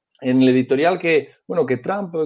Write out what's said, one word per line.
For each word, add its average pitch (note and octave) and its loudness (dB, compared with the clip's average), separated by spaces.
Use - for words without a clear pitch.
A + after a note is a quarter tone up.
en B2+ 0
el C3 6
editorial C3+ 0
que, E3 0
bueno, E3+ -2
que B2 -2
Trump, F#3 -8